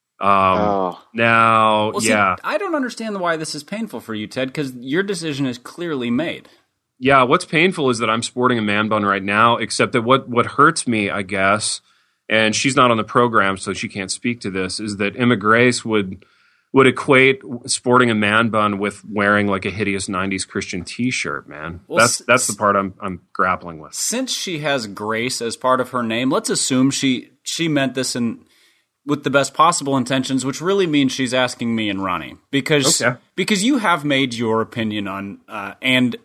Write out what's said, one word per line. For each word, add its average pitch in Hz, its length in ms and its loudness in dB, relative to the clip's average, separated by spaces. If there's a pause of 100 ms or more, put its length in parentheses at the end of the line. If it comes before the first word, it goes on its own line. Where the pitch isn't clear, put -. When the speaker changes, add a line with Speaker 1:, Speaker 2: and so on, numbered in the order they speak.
(200)
Speaker 1:
Um, 98 80 0 (300)
Speaker 2:
Oh. 98 440 -2 (120)
Speaker 1:
now, 113 760 4
Speaker 3:
Well, 101 80 -4
see, 110 80 0
Speaker 1:
yeah. 101 340 4
Speaker 3:
I 277 160 -4
don't 370 160 -4
understand 226 460 -6
why 170 160 0
this 156 180 -8
is 147 80 -10
painful 202 380 -10
for 110 140 -10
you, 107 120 -6
Ted, 131 260 -6
'cause 135 220 -6
your 131 280 -2
decision 165 440 -4
is 120 120 -6
clearly 143 520 -6
made. 120 380 -4 (500)
Speaker 1:
Yeah, 131 240 4
what's 147 220 2
painful 165 460 0
is 113 80 -2
that 113 120 0
I'm 113 140 0
sporting 123 340 0
a 110 40 0
man 107 260 0
bun 107 180 0
right 98 160 2
now, 107 360 4
except 110 340 -2
that 120 100 0
what, 127 260 2
what 117 180 0
hurts 147 420 2
me, 107 200 0
I 90 140 -4
guess, 98 580 -2 (480)
and 110 280 2
she's 135 180 0
not 127 160 6
on 113 60 2
the 107 80 -2
program, 110 520 2
so 95 160 -8
she 98 160 -8
can't 95 220 -8
speak 120 300 -6
to 104 100 -8
this, 92 300 -6
is 107 160 -6
that 101 200 -4
Emma 120 200 2
Grace 117 480 4
would, 101 400 -2 (480)
would 131 160 6
equate 131 520 4 (260)
sporting 123 440 4
a 110 60 2
man 107 320 2
bun 104 320 0
with 98 240 -6
wearing, 104 420 2
like, 95 180 -2
a 104 60 -4
hideous 98 380 -4
nineties 95 360 -4
Christian 95 380 -8
T-shirt, 90 680 -6
man. 78 380 -12
Speaker 3:
Well, 165 140 -2
Speaker 1:
That's, 123 200 2
Speaker 3:
s-, - 60 -10
Speaker 1:
that's 123 220 4
the 104 60 -6
Speaker 3:
s-, - 20 -8
Speaker 1:
part 101 180 2
I'm, 98 260 0
I'm 95 200 -8 (120)
grappling 90 460 -2
with. 76 160 -18
Speaker 3:
Since 254 380 -6
she 170 260 -6
has 143 300 -2
Grace 110 520 -4
as 117 160 -6
part 127 240 2
of 123 100 -6
her 123 120 -4
name, 117 280 -2
let's 185 200 -2
assume 135 400 2
she, 131 400 -2 (140)
she 165 240 -4
meant 135 260 0
this 127 220 -4
in, 117 280 -4 (600)
with 147 180 -2
the 143 60 0
best 135 240 2
possible 147 420 2
intentions, 131 480 -2
which 135 160 -6
really 190 260 0
means 143 260 2
she's 127 200 -2
asking 123 420 0
me 110 140 0
and 95 160 -4
Ronnie, 87 320 -4 (140)
because, 139 500 2
Speaker 1:
Okay. 123 160 0 (200)
Speaker 3:
because 190 280 0
you 269 140 2
have 175 260 0
made 135 300 0
your 113 260 0
opinion 107 480 -4
on, 98 300 -10 (100)
uh, 98 320 -10
and 127 440 2